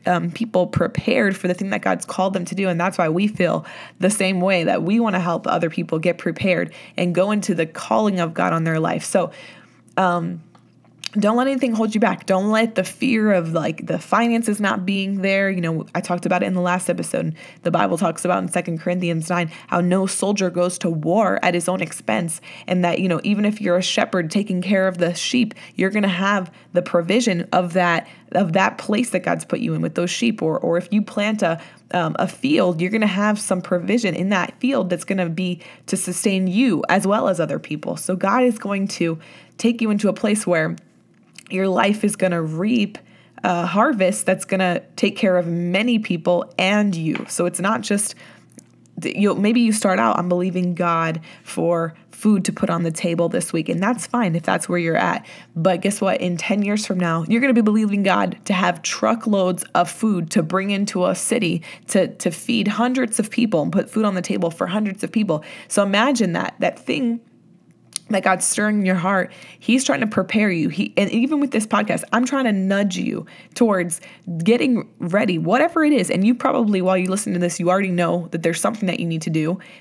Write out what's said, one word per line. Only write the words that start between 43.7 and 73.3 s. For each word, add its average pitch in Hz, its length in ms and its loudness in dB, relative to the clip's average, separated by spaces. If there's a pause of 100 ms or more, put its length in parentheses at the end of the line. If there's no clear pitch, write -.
that's 185 180 0
gonna 185 360 0 (160)
take 202 200 0
care 185 220 2
of 175 80 0
many 175 520 0
people 175 600 0
and 202 380 2
you. 160 320 -2
So - 180 -2
it's 175 140 -4
not 208 220 0
just, 202 320 -2 (880)
th-, - 160 -6
you'll, 202 200 2
maybe 214 240 2
you 226 120 4
start 202 260 2
out, 226 200 4
"I'm 180 100 -2
believing 180 460 0
God 165 460 0 (240)
for 165 500 -2 (160)
food 202 360 2
to 180 60 -2
put - 180 -2
on 170 120 0
the 165 80 -2
table 170 380 0
this 175 240 -2
week," 156 160 -2
and 165 120 -2
that's 233 260 0
fine 214 280 0
if 165 80 -2
that's 190 260 0
where 175 100 0
you're 165 180 0
at. - 280 2 (300)
But 175 280 2
guess 202 180 -2
what? 190 200 0
In 180 160 -2
ten 202 260 -2
years 208 220 0
from 190 140 -2
now, 165 300 0
you're 226 120 4
gonna 269 120 4
be 240 80 6
believing 208 420 2
God 190 340 2 (100)
to 202 60 2
have 180 300 0
truckloads 190 800 0 (120)
of 170 160 2
food 180 400 -2
to - 120 2
bring 185 280 -2
into 196 360 0
a 190 80 2
city 175 480 -2 (260)
to, 185 200 2
to - 220 -4
feed 202 360 -2
hundreds 233 540 0
of 214 100 -4
people 214 320 0
and 170 80 -2
put 185 200 0
food 214 140 0
on 202 100 0
the 180 80 -2
table 180 280 -2
for 175 160 -2
hundreds 196 380 -4
of 190 80 -10
people. 208 320 0 (240)
So - 140 2
imagine 202 500 2
that, - 260 -4
that - 200 -2
thing 233 420 -2 (880)
that 196 140 0
God's 190 240 2
stirring 214 320 0
in 196 80 0
your 185 80 4
heart, 180 380 0 (260)
he's 254 240 2
trying 277 180 0
to 233 60 2
prepare 208 440 0
you. 170 180 0
He, 185 280 -4
and 202 140 4
even 285 300 2
with 277 100 0
this 214 160 0
podcast, 208 460 0
I'm 240 120 4
trying 269 200 0
to 226 80 2
nudge 196 440 0
you - 300 -4 (280)